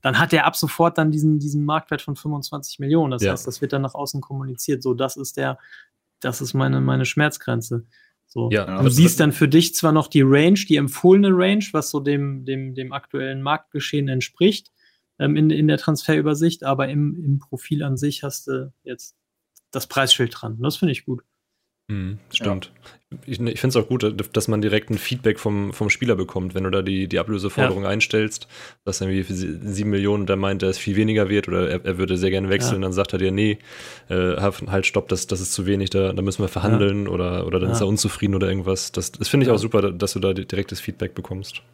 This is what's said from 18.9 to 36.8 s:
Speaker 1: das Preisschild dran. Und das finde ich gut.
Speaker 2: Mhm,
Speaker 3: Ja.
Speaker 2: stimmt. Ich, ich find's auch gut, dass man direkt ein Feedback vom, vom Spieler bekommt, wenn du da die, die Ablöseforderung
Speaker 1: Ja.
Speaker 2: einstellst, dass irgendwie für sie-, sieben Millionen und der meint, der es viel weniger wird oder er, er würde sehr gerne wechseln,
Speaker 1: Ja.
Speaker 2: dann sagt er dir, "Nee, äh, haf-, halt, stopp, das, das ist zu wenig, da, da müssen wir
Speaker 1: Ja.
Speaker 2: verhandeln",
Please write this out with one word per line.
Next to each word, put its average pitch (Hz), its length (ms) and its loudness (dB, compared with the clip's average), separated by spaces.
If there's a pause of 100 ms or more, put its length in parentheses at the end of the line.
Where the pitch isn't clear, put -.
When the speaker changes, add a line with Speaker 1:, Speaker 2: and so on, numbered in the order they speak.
Speaker 1:
das 131 160 -6
Preisschild 131 480 0
dran. 113 200 -10
Und 113 80 -8
das 147 140 -2
finde 160 160 2
ich - 120 -6
gut. 127 180 -8 (680)
Speaker 2:
Mhm, 98 300 -6 (140)
Speaker 3:
Ja. - 40 -6
Speaker 2:
stimmt. 98 360 -4 (540)
Ich, 113 140 -6
ich 117 200 -2
find's 131 160 2
auch 113 100 2
gut, 127 160 -2 (340)
dass 107 120 0
man 107 120 2
direkt 107 300 0
ein 104 80 0
Feedback 113 400 -2
vom, 101 340 -2
vom 107 160 -2
Spieler 117 280 0
bekommt, 92 380 -4
wenn 95 100 -2
du 95 60 0
da 98 120 0
die, 95 240 -2
die 85 120 -2
Ablöseforderung 101 680 -2
Speaker 1:
Ja. 95 60 -2
Speaker 2:
einstellst, 107 580 -2 (360)
dass 98 160 -4
irgendwie 95 220 0
für 92 120 -6
sie-, 90 280 -4
sieben 104 280 -4
Millionen 101 320 2
und 92 60 -4
der 98 80 2
meint, 98 260 0
der 95 80 2
es - 80 -4
viel 95 180 -2
weniger 107 320 2
wird 101 180 2
oder 90 220 0
er, 87 160 -4
er 92 140 -2
würde 92 180 0
sehr 92 140 2
gerne 95 180 0
wechseln, 113 280 0
Speaker 1:
Ja. 95 100 -2
Speaker 2:
dann 92 60 -2
sagt 98 200 -2
er 92 80 -2
dir, 95 100 2
"Nee, 104 280 0 (500)
äh, 90 280 0
haf-, 98 300 -2
halt, 98 200 0
stopp, - 220 -2
das, 92 200 -4
das 92 120 -4
ist 92 120 -6
zu 90 140 -4
wenig, 98 240 0
da, 95 220 0
da 95 100 -2
müssen 98 180 -2
wir 101 60 0
Speaker 1:
Ja. - 60 -4
Speaker 2:
verhandeln", 101 540 2